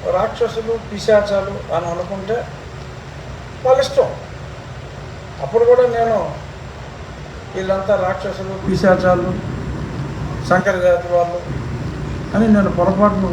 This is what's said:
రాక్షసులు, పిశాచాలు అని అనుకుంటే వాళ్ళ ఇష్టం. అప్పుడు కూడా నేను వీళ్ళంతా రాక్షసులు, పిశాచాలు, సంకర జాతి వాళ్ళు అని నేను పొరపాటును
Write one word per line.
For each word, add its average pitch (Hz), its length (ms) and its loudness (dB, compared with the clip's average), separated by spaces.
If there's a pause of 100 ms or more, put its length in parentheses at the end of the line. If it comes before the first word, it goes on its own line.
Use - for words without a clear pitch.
(180)
రాక్షసులు, 220 580 -2 (140)
పిశాచాలు 202 680 2 (200)
అని 170 180 -2
అనుకుంటే 190 440 -4 (1300)
వాళ్ళ 262 240 6
ఇష్టం. - 240 2 (1300)
అప్పుడు 214 260 4
కూడా 247 160 8 (100)
నేను 226 220 2 (1400)
వీళ్ళంతా 190 400 0 (100)
రాక్షసులు, 190 500 -4 (120)
పిశాచాలు, 185 640 4 (1200)
సంకర 185 260 4 (100)
జాతి 175 300 4
వాళ్ళు 175 240 0 (960)
అని 220 200 4
నేను 190 240 4
పొరపాటును 190 540 4